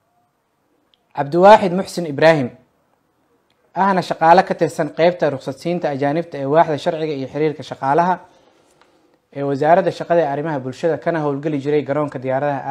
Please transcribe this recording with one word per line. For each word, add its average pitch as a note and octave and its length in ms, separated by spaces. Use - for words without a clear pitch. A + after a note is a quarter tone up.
Cabdiwaaxid F3+ 560
Muxsin F3 340
Ibraahim, D3 440
ahna F#3+ 280
shaqaale E3 440
ka F#3+ 80
tirsan D#3+ 420
qaybta E3 340
rukhsad C3+ 280
siinta E3+ 320
ajaanibta C#3+ 480
ee C#3 80
waaxda D#3 320
sharciga D#3+ 340
iyo C3+ 160
xiriirka D3 340
shaqaalaha D#3+ 520
ee C#3 60
Wasaaradda D3+ 500
Shaqada E3+ 300
iyo C#3+ 80
Arrimaha D3 300
Bulshada, C3 380
kana E3 220
howlgeli D3 400
jiray D3 220
garoonka D3+ 360
diyaaradaha C3+ 420